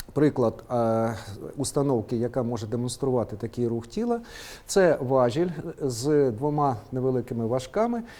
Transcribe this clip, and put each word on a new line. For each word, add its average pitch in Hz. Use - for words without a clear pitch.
приклад, 135
е, 113
установки, 131
яка 120
може 117
демонструвати 123
такий 117
рух 117
тіла. 233
Це 180
важіль 131
з 135
двома 143
невеликими 123
важками, 214